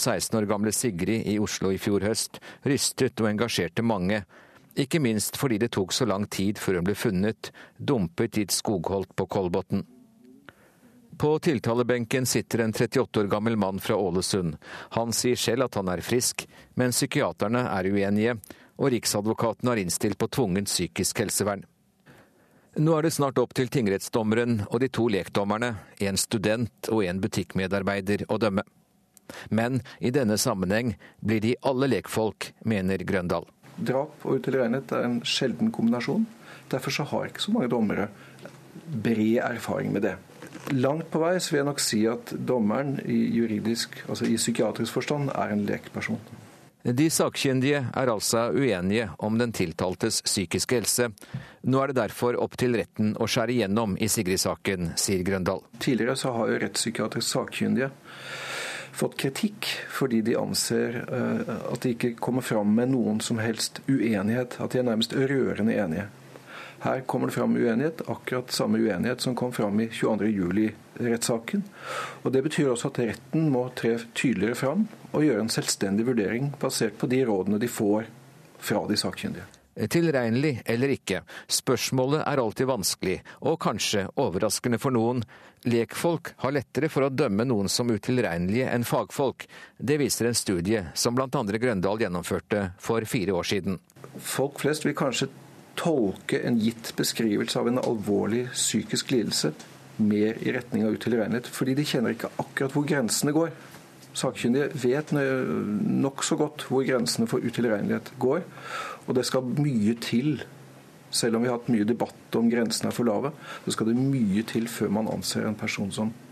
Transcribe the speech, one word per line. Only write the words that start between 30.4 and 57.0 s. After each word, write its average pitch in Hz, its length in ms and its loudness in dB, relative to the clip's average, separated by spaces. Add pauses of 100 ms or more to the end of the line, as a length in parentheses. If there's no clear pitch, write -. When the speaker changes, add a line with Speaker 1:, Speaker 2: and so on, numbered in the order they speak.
Speaker 1:
blir 110 160 2
de 113 240 2
alle 135 320 2
lekfolk, - 560 -4 (160)
mener 95 400 0
Grøndal. 87 400 -2 (320)
Speaker 2:
Drap 135 480 -2
og 135 140 0
utilregnet 131 500 0
er 123 160 0
en 120 160 -2
sjelden 113 480 0
kombinasjon. 120 560 0 (400)
Derfor 135 320 -2
så 143 80 -4
har 98 240 -4
ikke - 160 -6
så 214 80 2
mange 123 160 2
dommere 101 380 2 (760)
bred 113 560 2
erfaring 101 560 -2
med 104 80 2
det. 92 140 -2 (580)
Langt 143 320 2
på 160 160 2
vei 180 160 2
så 170 140 -2
vil 143 80 2
jeg 143 100 0
nok 143 80 -4
si 107 300 2
at - 260 -6
dommeren 127 600 0 (100)
i 117 140 2 (160)
juridisk, 110 640 -2
altså 117 240 -2
i 117 80 2
psykiatrisk 117 640 0
forstand, 143 320 -2
er 104 240 -2
en 104 80 2
lekperson. 104 560 -4 (640)
Speaker 1:
De 127 240 4
sakkyndige 139 680 2 (180)
er 131 140 2
altså 113 320 2 (100)
uenige 104 540 2 (100)
om 110 220 0
den 120 100 2
tiltaltes 92 720 -2
psykiske 98 560 0
helse. 117 300 0 (580)
Nå 131 160 4
er 139 80 0
det 131 80 -2
derfor 120 400 0
opp 110 200 -2
til 127 200 2
retten 107 400 -2
å 113 80 0
skjære 117 300 0
igjennom 104 420 2
i 110 80 2
Sigrid-saken, 92 880 0
sier 92 320 0
Grøndal. 95 380 0 (180)
Speaker 2:
Tidligere 123 320 2
så 131 220 -2
har 113 160 0
jo 120 100 -2
rettspsykiatrisk 113 640 -4